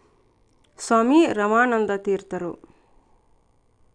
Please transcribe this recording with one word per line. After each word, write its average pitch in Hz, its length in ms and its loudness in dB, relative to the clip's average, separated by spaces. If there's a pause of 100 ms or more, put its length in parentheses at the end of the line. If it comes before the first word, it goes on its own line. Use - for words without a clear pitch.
(800)
ಸ್ವಾಮಿ 247 480 2
ರಮಾನಂದ 220 720 0
ತೀರ್ಥರು. 190 560 -6 (1400)